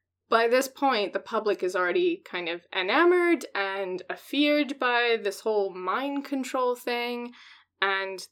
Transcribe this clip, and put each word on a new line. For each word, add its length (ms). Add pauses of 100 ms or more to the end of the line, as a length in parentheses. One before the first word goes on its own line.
(300)
by 200
this 180
point, 460
the 60
public 440
is 100
already 520
kind 240
of 140 (120)
enamored 720 (100)
and 540
afeared 680
by 460
this 160
whole 340
mind 520
control 500
thing, 560 (500)
and 500